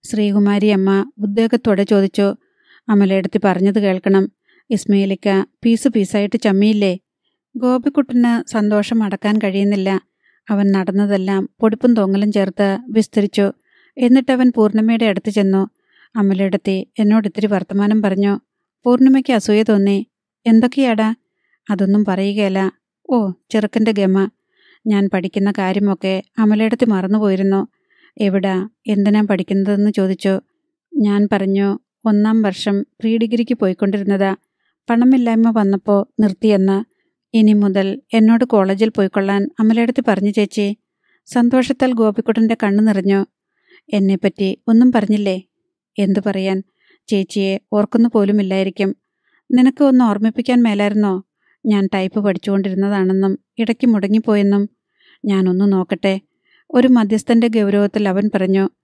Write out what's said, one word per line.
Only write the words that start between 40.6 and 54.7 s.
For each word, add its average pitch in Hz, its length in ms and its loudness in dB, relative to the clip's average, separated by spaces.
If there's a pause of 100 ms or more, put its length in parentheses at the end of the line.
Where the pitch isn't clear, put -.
സന്തോഷത്താൽ 254 680 0
ഗോപിക്കുട്ടൻ്റെ 226 720 0
കണ്ണു 202 200 0
നിറഞ്ഞു. 196 420 2 (680)
"എന്നെപ്പറ്റി 196 760 -2
ഒന്നും 233 240 4
പറഞ്ഞില്ലേ?" 202 500 -2 (580)
"എന്തു 196 260 0
പറയാൻ, 190 380 -4 (440)
ചേച്ചിയെ 196 520 -2 (140)
ഓർക്കുന്നു 226 400 0
പോലുമില്ലായിരിക്കും." 196 840 -2 (560)
"നിനക്ക് 254 320 2
ഒന്ന് 254 200 4
ഓർമ്മിപ്പിക്കാൻ 226 600 0
മേലായിരുന്നോ 208 600 0 (420)
ഞാൻ 202 280 2
ടൈപ്പ് 190 260 -2
പഠിച്ചുകൊണ്ടിരുന്നതാണെന്നും 196 1200 -2 (180)
ഇടയ്ക്ക് 226 300 -2
മുടങ്ങിപ്പോയെന്നും?" 208 840 0 (560)